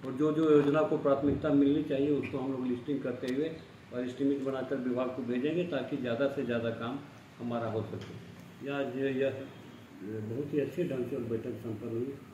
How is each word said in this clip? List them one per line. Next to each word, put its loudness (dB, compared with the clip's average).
और -4
जो 4
जो 4
योजना 8
को 2
प्राथमिकता 4
मिलनी 6
चाहिए 2
उसको 0
हम -2
लोग -2
लिस्टिंग -2
करते -2
हुए 0
और -2
एस्टिमेट 0
बनाकर -2
विभाग 0
को -4
भेजेंगे 0
ताकि -2
ज़्यादा 0
से -2
ज़्यादा 0
काम -4
हमारा -2
हो -2
सके। -8
यह, -4
यह, 0
यह 2
बहुत -4
ही 4
अच्छे 0
ढंग -2
से -4
बैठक -4
संपन्न -6
हुई। -4